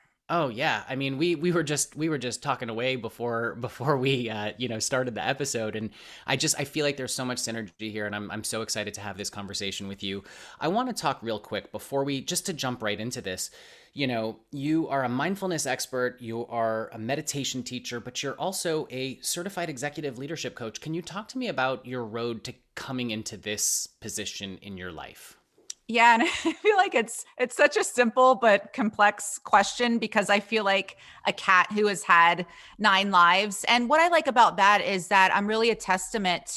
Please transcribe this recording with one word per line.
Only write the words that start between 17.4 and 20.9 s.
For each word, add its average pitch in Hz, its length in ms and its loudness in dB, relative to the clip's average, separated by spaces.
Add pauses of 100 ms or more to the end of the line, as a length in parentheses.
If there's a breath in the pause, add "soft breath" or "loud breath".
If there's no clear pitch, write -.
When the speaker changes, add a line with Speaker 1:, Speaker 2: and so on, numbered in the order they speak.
Speaker 1:
teacher, 120 360 -10
but - 220 -10
you're 139 140 -6
also 165 560 -4
a 131 300 -6
certified 175 460 -6
executive 143 520 -6
leadership 143 340 -8
coach. 113 260 -10
Can 156 140 -8